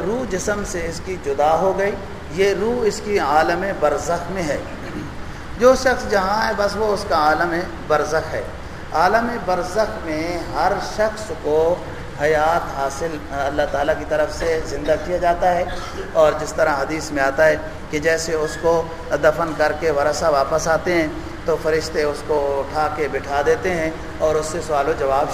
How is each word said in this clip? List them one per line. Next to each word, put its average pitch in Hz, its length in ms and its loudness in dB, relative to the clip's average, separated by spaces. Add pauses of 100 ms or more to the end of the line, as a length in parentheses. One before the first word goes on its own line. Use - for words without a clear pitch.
روح 233 240 -2
جسم 202 360 -2
سے 170 200 -6
اس 165 180 -6
کی 185 200 -6
جدا 143 300 4
ہو 185 240 2
گئی، 202 120 2 (420)
یہ 190 280 4
روح 233 260 0
اس 202 180 0
کی 208 140 0
عالم 165 460 4 (160)
برزخ 151 520 0
میں 196 100 -4
ہے۔ 135 160 -2 (1000)
جو 254 160 8
شخص 233 360 2
جہاں 208 380 2
ہے 220 80 0
بس 196 200 0
وہ 214 160 0
اس 185 160 -2
کا 175 80 4
عالم 165 440 4 (260)
برزخ 147 480 0
ہے۔ 110 80 -2 (500)
عالم 220 520 2
برزخ 180 600 -2
میں 165 320 -4 (160)
ہر 165 180 2 (240)
شخص 214 360 -2 (100)
کو 156 320 4 (480)
حیات 156 560 2
حاصل 151 380 -4 (160)
اللہ 139 300 -2 (100)
تعالیٰ 147 260 2
کی 151 100 -6
طرف 151 300 0
سے 160 280 0
زندہ 147 280 0 (120)
کیا 180 100 0
جاتا 175 380 2
ہے، 175 100 0 (480)
اور 156 280 6
جس 147 120 -6
طرح 156 280 2
حدیث 151 300 -4
میں 143 120 0
آتا 139 240 4
ہے 151 100 6 (340)
کہ 151 80 -2
جیسے 160 360 0
اس 156 280 -2
کو 165 200 4 (280)
دفن 156 460 2
کر 151 240 2
کے 160 100 2
ورثہ 147 340 0
واپس 151 440 2
آتے 160 240 2
ہیں 165 140 2 (380)
تو 160 180 2
فرشتے 156 400 0
اس 147 240 -2
کو 139 400 0
اٹھا 156 300 0
کے 151 160 -2
بٹھا 143 340 -2
دیتے 160 240 2
ہیں 160 200 -2 (280)
اور 156 160 2
اس 156 120 0
سے 175 200 -4
سوال 143 220 0
و 160 100 0
جواب 139 360 2